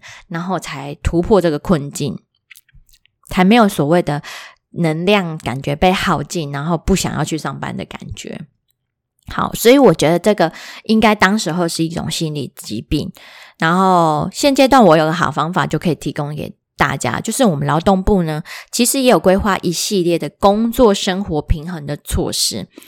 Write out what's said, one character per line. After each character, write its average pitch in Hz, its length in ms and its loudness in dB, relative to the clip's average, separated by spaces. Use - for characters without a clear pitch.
然 175 160 -8
后 180 160 -6
才 143 360 -12
突 - 260 -2
破 196 180 4
这 175 100 2
个 147 80 0
困 143 320 -2
境， - 300 -6
才 185 160 2
没 208 100 6
有 220 120 6
所 151 200 -2
谓 170 160 4
的 147 180 -4
能 165 340 -4
量 180 320 0
感 135 240 -8
觉 143 160 -6
被 185 160 2
耗 160 280 -2
尽， 143 300 -8
然 143 140 -8
后 170 120 0
不 190 160 -2
想 - 220 -2
要 139 80 -2
去 156 140 -4
上 143 200 -10
班 139 180 -10
的 - 100 -10
感 - 160 -16
觉。 - 280 -14
好， - 260 -6
所 - 180 4
以 277 60 8
我 233 160 8
觉 151 160 0
得 175 100 2
这 208 160 2
个 165 160 0
应 220 160 2
该 214 160 4
当 208 240 -2
时 160 140 -4
候 175 120 0
是 165 200 -2
一 - 20 0
种 165 240 -6
心 156 240 -4
理 143 220 -8
疾 - 240 -10
病。 156 280 -4
然 170 220 2
后 170 540 2
现 285 200 2
阶 269 140 6
段 254 160 6
我 160 140 8
有 156 80 4
个 160 80 0
好 160 180 -2
方 151 220 -4
法 143 120 0
就 147 140 -4
可 180 100 -2
以 143 60 0
提 - 160 -8
供 147 240 -8
给 - 180 -10
大 143 220 -2
家， - 240 -4
就 226 100 -8
是 254 140 2
我 170 100 2
们 143 100 -4
劳 147 140 0
动 190 240 2
部 190 200 2
呢， 156 200 -4
其 240 160 0
实 269 140 0
也 254 100 4
有 196 80 6
规 185 200 4
划 196 220 0
一 170 120 -4
系 180 320 -2
列 165 160 0
的 147 80 -6
工 214 420 2
作 226 240 4
生 196 300 -4
活 151 200 -4
平 165 280 -2
衡 151 140 -10
的 147 100 -8
措 - 380 -4
施， - 340 -6